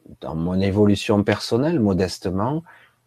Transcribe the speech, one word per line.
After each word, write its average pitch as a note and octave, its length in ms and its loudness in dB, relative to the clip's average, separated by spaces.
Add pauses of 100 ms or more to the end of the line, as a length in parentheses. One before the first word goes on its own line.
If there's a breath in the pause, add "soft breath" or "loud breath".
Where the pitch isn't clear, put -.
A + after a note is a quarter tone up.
(220)
dans D2+ 140 -10
mon F2 260 -2
évolution G2+ 600 2
personnelle, B2 560 0
modestement, G2+ 840 -2 (440 soft breath)